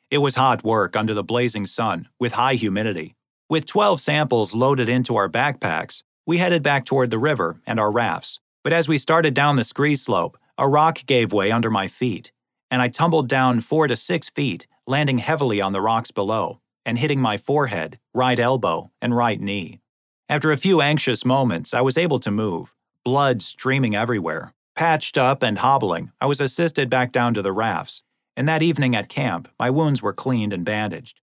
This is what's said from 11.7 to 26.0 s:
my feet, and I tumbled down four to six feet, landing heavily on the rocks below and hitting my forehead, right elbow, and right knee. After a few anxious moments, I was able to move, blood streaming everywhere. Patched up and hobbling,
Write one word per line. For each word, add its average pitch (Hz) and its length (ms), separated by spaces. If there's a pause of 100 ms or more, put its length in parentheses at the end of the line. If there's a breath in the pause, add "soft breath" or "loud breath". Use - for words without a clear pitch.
my 98 160
feet, - 460 (380)
and 127 120
I 123 60
tumbled 156 400
down 127 320
four 156 280
to 131 80
six 170 320
feet, 131 380 (200)
landing 139 320
heavily 127 420
on 98 120
the 98 80
rocks 113 300
below 101 500 (240)
and 117 140
hitting 143 220
my 107 160
forehead, 110 600 (160)
right 127 240
elbow, 117 520 (100)
and 120 160
right 117 240
knee. 98 400 (480)
After 151 240
a 147 40
few 185 240
anxious 143 440
moments, 127 500
I 120 60
was 135 180
able 160 220
to 107 100
move, 101 420 (320)
blood 135 380
streaming 131 540
everywhere. 95 580 (220)
Patched 156 420
up 131 240
and 107 160
hobbling, 117 640